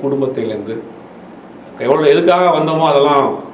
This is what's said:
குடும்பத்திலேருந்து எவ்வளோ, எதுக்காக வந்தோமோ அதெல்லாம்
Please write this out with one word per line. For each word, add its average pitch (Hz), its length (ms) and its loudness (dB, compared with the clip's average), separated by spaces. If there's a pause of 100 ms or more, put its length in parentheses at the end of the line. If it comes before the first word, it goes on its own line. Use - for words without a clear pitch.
குடும்பத்திலேருந்து 113 760 -4 (1000)
எவ்வளோ, 147 300 2
எதுக்காக 170 500 4
வந்தோமோ 156 260 0
அதெல்லாம் 143 540 2 (160)